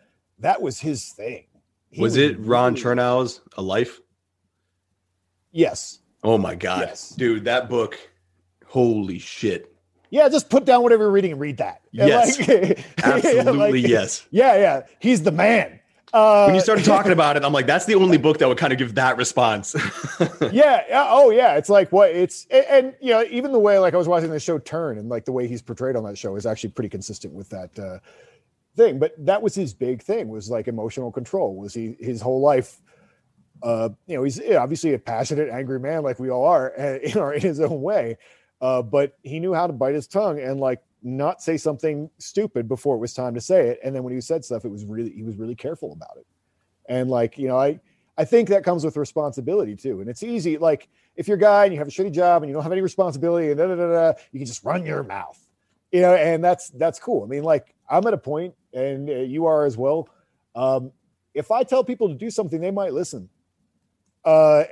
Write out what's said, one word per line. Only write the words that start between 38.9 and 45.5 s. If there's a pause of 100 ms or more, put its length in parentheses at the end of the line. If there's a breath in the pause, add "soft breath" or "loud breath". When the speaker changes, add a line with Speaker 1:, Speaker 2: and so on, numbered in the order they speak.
Speaker 1:
he
knew
how
to
bite
his
tongue
and,
like, (220)
not
say
something (100)
stupid
before
it
was
time
to
say
it.
And
then
when
he
said
stuff,
it
was
really,
he
was
really